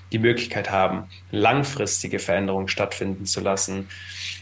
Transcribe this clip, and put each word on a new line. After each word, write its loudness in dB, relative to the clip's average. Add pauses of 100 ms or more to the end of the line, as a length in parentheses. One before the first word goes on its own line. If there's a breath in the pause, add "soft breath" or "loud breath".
(120)
die 2
Möglichkeit 2
haben, 2 (280 loud breath)
langfristige 2
Veränderungen 0
stattfinden -2
zu 0
lassen, 0 (540 loud breath)